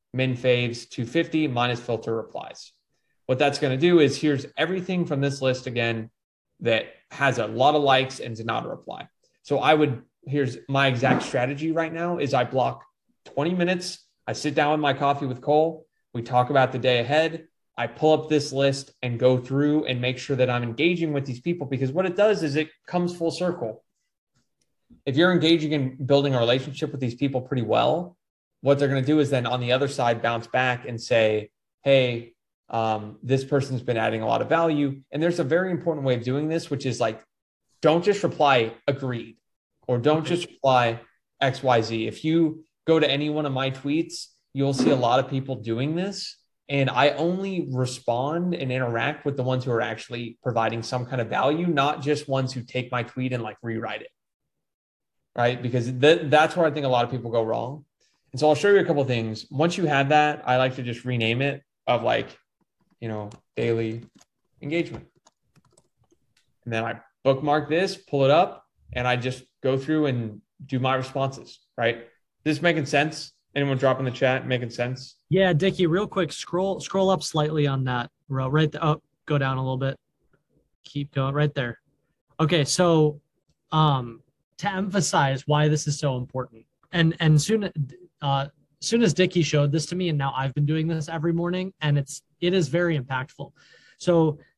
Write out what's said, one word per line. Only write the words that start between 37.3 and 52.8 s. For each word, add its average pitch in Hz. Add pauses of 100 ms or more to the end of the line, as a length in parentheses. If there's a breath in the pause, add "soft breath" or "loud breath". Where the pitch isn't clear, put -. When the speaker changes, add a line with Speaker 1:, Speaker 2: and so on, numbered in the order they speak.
Speaker 1:
don't 160
just 202
reply 131 (120)
"agreed" 123 (500)
or 127
don't 151
just 175
reply 123 (400)
"X 131
Y 123
Z." 110
If -
you 160 (240)
go 160
to 147
any 147
one 151
of 139
my 135
tweets, 151 (260)
you'll 135
see 131
a 139 (120)
lot 123
of 131
people 131
doing 117
this. 190 (320)
And 139
I 139
only 180
respond 131
and 131
interact 127
with 143
the 131
ones 127
who 131
are 117
actually 113
providing 113
some 123
kind 131
of 113
value, 151
not 147
just 143
ones 135
who 127
take 123